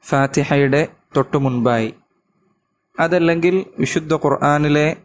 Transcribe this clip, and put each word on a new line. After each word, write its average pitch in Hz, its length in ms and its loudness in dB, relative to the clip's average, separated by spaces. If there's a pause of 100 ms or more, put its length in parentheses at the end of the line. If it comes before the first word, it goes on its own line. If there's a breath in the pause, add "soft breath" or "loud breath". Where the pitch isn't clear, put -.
ഫാത്തിഹയുടെ 139 800 0 (280)
തൊട്ടു 135 220 0
മുൻപായി, 123 560 0 (1040)
അതല്ലെങ്കിൽ 170 640 0 (140)
വിശുദ്ധ 156 340 -2
ഖുർആനിലെ 147 920 0